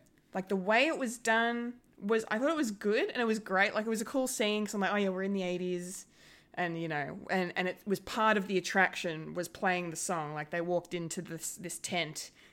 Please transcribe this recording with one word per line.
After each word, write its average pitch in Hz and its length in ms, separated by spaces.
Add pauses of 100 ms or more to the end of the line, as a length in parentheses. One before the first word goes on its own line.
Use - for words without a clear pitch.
(340)
Like, 185 140
the 202 80
way 214 300
it 320 120
was 247 200
done 233 560 (260)
was, 220 280
I 214 100
thought 277 120
it 330 60
was 247 160
good, 220 380
and 247 120
it - 40
was 220 120
great. 202 360
Like, 214 120
it 226 40
was 220 100
a 220 40
cool 262 220
scene, 214 400
'cause 202 80
I'm 208 60
like, 190 120
"Oh, 208 40
yeah, 202 140
we're 185 120
in 196 100
the 190 120
eighties." 180 640 (480)
And, 170 260
you 165 80
know, 147 300 (120)
and, 185 260
and 180 120
it 185 180
was 190 140
part 220 360
of 190 100
the 190 120
attraction 165 760
was 170 140
playing 180 420
the 156 60
song. 151 380
Like, 151 160
they 175 100
walked 170 320
into 170 300
this, 160 340
this - 220
tent, 156 520 (220)